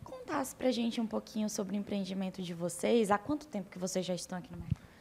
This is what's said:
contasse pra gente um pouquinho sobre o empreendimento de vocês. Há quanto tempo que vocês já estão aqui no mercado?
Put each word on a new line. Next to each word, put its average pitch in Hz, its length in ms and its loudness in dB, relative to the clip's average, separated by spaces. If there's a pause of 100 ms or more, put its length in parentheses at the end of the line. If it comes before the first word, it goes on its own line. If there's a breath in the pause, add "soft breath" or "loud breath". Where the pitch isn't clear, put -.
contasse 370 520 -4
pra 254 160 2
gente 233 300 2
um 220 60 2
pouquinho 214 420 -2
sobre 202 260 -2
o 208 40 2
empreendimento 190 640 -2
de 175 120 -4
vocês. 180 560 4
Há 202 80 6
quanto 285 300 0
tempo 190 220 -4
que - 100 -12
vocês 185 260 0
já 180 80 0
estão 175 240 -6
aqui 175 140 -10
no 175 60 -10
mercado? - 320 -2 (120)